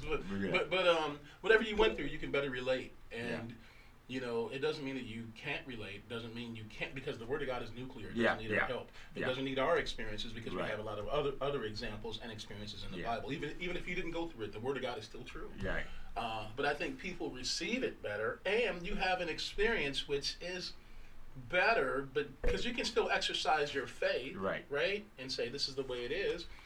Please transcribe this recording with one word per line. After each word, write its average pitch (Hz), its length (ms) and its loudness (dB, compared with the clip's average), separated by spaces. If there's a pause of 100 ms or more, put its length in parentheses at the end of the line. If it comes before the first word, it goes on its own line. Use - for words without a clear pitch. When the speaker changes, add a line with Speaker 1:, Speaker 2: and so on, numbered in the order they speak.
Speaker 1:
but, - 140 2 (180)
Speaker 2:
Yeah. 185 120 2
Speaker 1:
but, 165 180 4
but, 180 160 6
um, 147 320 6 (220)
whatever 220 240 8
you 214 100 0
went 220 220 6
through, 151 100 -2
you - 120 -2
can 135 120 -2
better 139 200 2
relate. 127 420 0 (180)
Speaker 2:
Yeah. 117 280 -2
Speaker 1:
And, 113 160 -6 (540)
you 127 120 -2
know, 117 320 0
it 135 60 -4
doesn't 143 260 0
mean 135 120 -2
that 120 80 -4
you 110 180 -8 (140)
can't - 320 -4
relate. 104 360 -8
It - 80 -18
doesn't 113 220 -6
mean 117 220 -6
you 110 120 -8
can't, - 280 -6
because 131 200 -4
the 113 100 -8
Word - 160 -2
of 131 60 -2
God 120 140 -2
is 117 60 -6 (100)
nuclear. 117 300 -8
It 107 80 -4
Speaker 2:
Yeah, 113 180 6
Speaker 1:
doesn't 110 80 -4
need 107 120 -4
our - 80 4
Speaker 2:
yeah. - 40 2
Speaker 1:
help. 120 240 -2 (240)
It - 60 -4
Speaker 2:
Yeah. - 80 0
Speaker 1:
doesn't 135 160 0
need 135 160 0
our 156 180 6
experiences 110 540 -2
because 107 200 -6
we 92 100 -2
Speaker 2:
Right. - 60 0
Speaker 1:
have 107 120 0
a - 20 -4
lot 104 160 -2
of 104 80 -2
other, 143 240 2 (100)
other 139 220 0
examples 110 580 -4
and 117 120 -8
experiences 104 520 -8
in - 60 -4
the 92 140 -4
Speaker 2:
Yeah. 87 100 2
Speaker 1:
Bible. 104 180 -2
Even, 156 280 -4
even 180 160 -2
if 170 100 -2
you 185 80 -2
didn't 170 160 -2
go 165 160 0
through 110 200 -6
it, 104 60 -6
the 107 60 -8
Word 131 180 -2
of 123 60 -2
God 120 160 -2
is - 60 -8
still - 180 -10
true. - 260 -8 (160)
Speaker 2:
Right. 82 200 0 (320)
Speaker 1:
Uh, 113 300 -2 (100)
but 139 100 2
I 147 80 4
think 147 240 -2
people 170 320 -4
receive 190 540 0
it - 180 -2
better, 104 420 -2
and 185 400 2
you 196 120 0
have 185 240 4
an 170 80 0
experience 160 800 2
which 143 320 0
is 180 320 -6 (760)
better, 139 640 4
but 147 140 2 (160)
'cause - 240 6
you 240 80 0
can 233 120 0
still - 240 4
exercise 143 600 4
your 131 140 0
faith, - 480 0
Speaker 2:
Right. 95 360 0
Speaker 1:
right, 185 340 2 (160)
and 131 100 -6
say, 120 200 0
"This 139 180 -2
is - 80 -4
the 135 80 0
way 123 200 -2
it 123 60 -2
is." 170 360 0 (200)